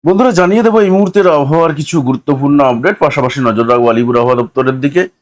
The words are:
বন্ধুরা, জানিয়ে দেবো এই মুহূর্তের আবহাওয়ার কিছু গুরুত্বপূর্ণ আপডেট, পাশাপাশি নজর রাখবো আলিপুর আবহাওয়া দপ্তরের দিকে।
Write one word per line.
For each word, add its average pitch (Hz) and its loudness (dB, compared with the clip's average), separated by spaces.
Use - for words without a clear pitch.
বন্ধুরা, 202 2
জানিয়ে 185 2
দেবো 220 2
এই 196 2
মুহূর্তের 196 2
আবহাওয়ার 156 0
কিছু 156 -4
গুরুত্বপূর্ণ 139 -2
আপডেট, 135 0
পাশাপাশি 139 -2
নজর 117 -2
রাখবো 120 2
আলিপুর 120 0
আবহাওয়া 120 0
দপ্তরের 131 -4
দিকে। 170 -2